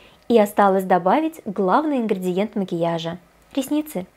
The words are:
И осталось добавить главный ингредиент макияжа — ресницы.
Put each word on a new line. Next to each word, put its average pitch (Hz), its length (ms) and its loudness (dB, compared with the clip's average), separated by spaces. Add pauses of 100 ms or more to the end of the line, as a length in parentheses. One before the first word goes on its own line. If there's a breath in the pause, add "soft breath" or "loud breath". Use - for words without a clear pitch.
(300 soft breath)
И 233 100 6
осталось 202 460 4
добавить 190 600 0
главный 190 520 0
ингредиент 196 580 -2
макияжа — 170 640 -4 (360)
ресницы. 277 600 -4